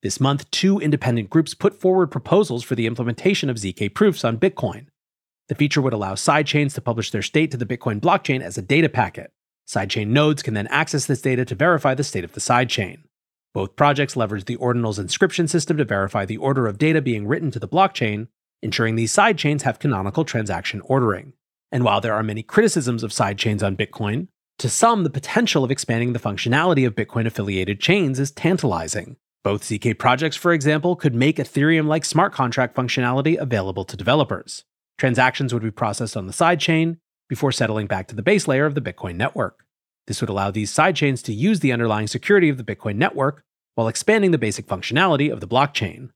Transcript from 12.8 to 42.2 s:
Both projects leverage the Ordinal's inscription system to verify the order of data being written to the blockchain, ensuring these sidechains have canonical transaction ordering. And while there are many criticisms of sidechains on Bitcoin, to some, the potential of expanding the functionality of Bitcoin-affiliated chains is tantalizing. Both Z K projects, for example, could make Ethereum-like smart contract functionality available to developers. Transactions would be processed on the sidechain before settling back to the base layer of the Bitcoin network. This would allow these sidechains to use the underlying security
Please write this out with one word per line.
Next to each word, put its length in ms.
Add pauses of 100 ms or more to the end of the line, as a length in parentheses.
Both 220
projects 400
leverage 280
the 120
Ordinal's 420
inscription 500
system 300
to 60
verify 420
the 100
order 300
of 120
data 220
being 260
written 260
to 80
the 80
blockchain, 580 (340)
ensuring 360
these 180
sidechains 480
have 160
canonical 460
transaction 580
ordering. 500 (400)
And 120
while 180
there 120
are 100
many 180
criticisms 600
of 100
sidechains 500
on 140
Bitcoin, 520 (300)
to 120
some, 340
the 60
potential 540
of 60
expanding 440
the 40
functionality 680
of 80
Bitcoin-affiliated 840
chains 400
is 120
tantalizing. 880 (280)
Both 200
Z 160
K 120
projects, 420
for 200
example, 420
could 180
make 220
Ethereum-like 680
smart 260
contract 420
functionality 600
available 480
to 140
developers. 640 (320)
Transactions 560
would 100
be 80
processed 460
on 100
the 60
sidechain 640 (320)
before 240
settling 340
back 220
to 80
the 60
base 260
layer 160
of 100
the 60
Bitcoin 360
network. 500 (400)
This 160
would 80
allow 200
these 220
sidechains 520
to 100
use 260
the 120
underlying 340
security 420